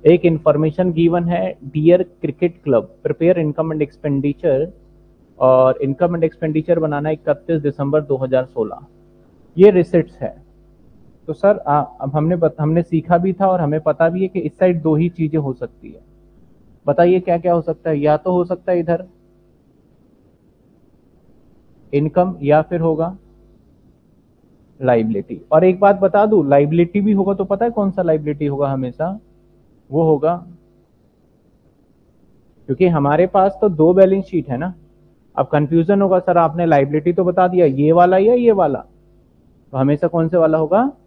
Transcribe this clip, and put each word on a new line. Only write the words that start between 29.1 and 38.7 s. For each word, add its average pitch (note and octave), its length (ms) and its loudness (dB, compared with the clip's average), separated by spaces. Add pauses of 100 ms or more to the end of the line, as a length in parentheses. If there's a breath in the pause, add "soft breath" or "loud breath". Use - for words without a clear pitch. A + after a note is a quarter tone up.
वो D#3 120 0
होगा, D#3+ 440 0 (2250)
क्योंकि C#3+ 220 0
हमारे D#3 400 2
पास F#3+ 340 0
तो G#3+ 80 2
दो D#3+ 240 2
balance F#3+ 320 4
sheet D3+ 240 -6
है B2 80 -4
ना। F3 160 -8 (640)
अब C#3 120 -2
confusion E3 540 0
होगा, F#3 180 2
"सर F3+ 180 0
आपने E3 280 0
liability D3+ 480 0
तो F#3 100 0
बता F3+ 240 0
दिया, F3+ 180 2
ये C#3+ 260 0
वाला F3 260 4
या G#3+ 160 2
ये A#3+ 180 2
वाला?" D#3+ 340 -2 (840)